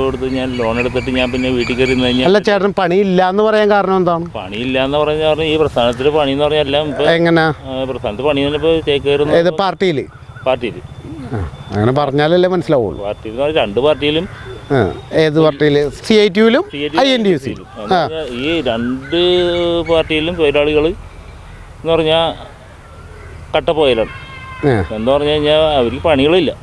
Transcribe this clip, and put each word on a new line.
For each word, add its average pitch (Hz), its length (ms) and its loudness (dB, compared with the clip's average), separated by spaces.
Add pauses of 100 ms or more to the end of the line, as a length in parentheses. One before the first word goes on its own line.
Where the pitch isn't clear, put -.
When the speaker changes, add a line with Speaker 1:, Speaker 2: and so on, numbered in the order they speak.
Speaker 1:
കൊടുത്ത് 131 300 -2
ഞാൻ 131 220 -4
ലോൺ 117 220 0
എടുത്തിട്ട് 123 320 -2
ഞാൻ 127 220 0
പിന്നെ 127 180 -2
വീട്ടിൽ 123 260 -2
കയറി 127 140 2
നിന്ന് 127 140 2
കഴിഞ്ഞാൽ 127 220 2
Speaker 2:
അല്ല, 196 120 6
ചേട്ടൻ 202 400 0
പണിയില്ല 185 500 2
എന്ന് 196 140 0
പറയാൻ 214 280 2
കാരണം 190 260 2
എന്താണ്? 170 340 0
Speaker 1:
പണിയില്ല 120 540 -4
എന്ന് 143 140 0
പറഞ്ഞാൽ 151 440 2
ഈ 156 140 0
പ്രസ്ഥാനത്തിൽ 131 540 2
പണി 147 220 2
എന്ന് 143 120 0
പറഞ്ഞാൽ 151 160 2
എല്ലാം 147 280 0
ഇപ്പൊ 143 160 -2
Speaker 2:
എങ്ങനെ? 165 380 4
Speaker 1:
ആ, 135 480 -4
പ്രസ്ഥാനത്ത് 120 320 -6
പണി 143 180 2
തന്നെ 143 160 0
ഇപ്പൊ 160 240 2 (100)
ചേക്കേറുന്നു. 143 440 0
Speaker 2:
ഏത് 170 160 4
പാർട്ടിയിൽ? 175 560 -2 (400)
Speaker 1:
പാർട്ടിയിൽ. 123 280 -2 (580)
Speaker 2:
ആ, 95 180 -6 (200)
അങ്ങനെ 104 220 2
പറഞ്ഞാലല്ലേ 147 580 2
മനസ്സിലാവുള്ളൂ. 127 540 -2
Speaker 1:
പാർട്ടിയിൽ 107 280 -8
എന്ന് 123 120 -4
പറഞ്ഞാൽ 151 180 0
രണ്ട് 107 180 -2
പാർട്ടിയിലും. 151 480 0 (440)
Speaker 2:
ആ, 110 200 2 (200)
ഏത് 156 300 2
പാർട്ടിയിൽ? 147 480 2
സി - 240 0
ഐ 214 140 6
ടി 190 120 0
യുവിലും 226 320 4
Speaker 1:
സി 147 40 -8
ഐ 147 120 -4
ടി 147 80 -6
യു - 40 2
Speaker 2:
ഐ 277 80 4
എൻ 254 160 2
ഡി 202 40 2
യു 170 100 2
സിയിലും? 120 280 -10 (160)
Speaker 1:
എന്ന് 208 120 -2
Speaker 2:
ആ. 175 80 2
Speaker 1:
പറഞ്ഞാൽ 156 280 -4
ഈ 143 300 -2
രണ്ട് 127 560 -2 (760)
പാർട്ടിയിലും 160 420 0
തൊഴിലാളികൾ 151 520 2
എന്ന് - 1080 -8
പറഞ്ഞാൽ 165 420 2 (1200)
കട്ടപ്പോയലാണ്. 143 560 2 (560)
Speaker 2:
ആ. 110 280 0
Speaker 1:
എന്താ 110 160 0
പറഞ്ഞു 147 180 2
കഴിഞ്ഞാൽ 151 300 2 (180)
അവർക്ക് 123 240 0
പണികളില്ല. 151 500 4 (100)